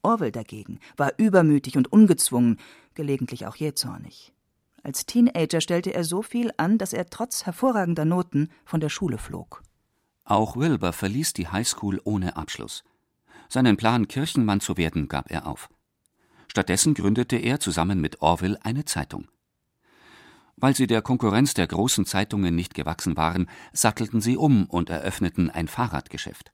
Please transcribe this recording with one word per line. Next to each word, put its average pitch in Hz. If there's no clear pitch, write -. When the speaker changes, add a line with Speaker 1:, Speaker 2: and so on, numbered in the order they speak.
Speaker 1:
Orville 190
dagegen -
war 143
übermütig 165
und 127
ungezwungen, 127
gelegentlich 139
auch 113
jähzornig. -
Als -
Teenager 170
stellte 180
er 175
so 175
viel 240
an, 196
dass 196
er 180
trotz -
hervorragender 180
Noten 165
von 165
der 151
Schule 139
flog. -
Speaker 2:
Auch 107
Wilbur 123
verließ 113
die 85
Highschool 98
ohne 98
Abschluss. -
Seinen 123
Plan, 113
Kirchenmann 117
zu 85
werden, 80
gab -
er 78
auf. -
Stattdessen 104
gründete 117
er 127
zusammen 87
mit 78
Orville 87
eine 127
Zeitung. -
Weil 135
sie 127
der 113
Konkurrenz 123
der 87
großen 98
Zeitungen 98
nicht 87
gewachsen 80
waren, 85
sattelten 110
sie 120
um 135
und 85
eröffneten 85
ein 82
Fahrradgeschäft. -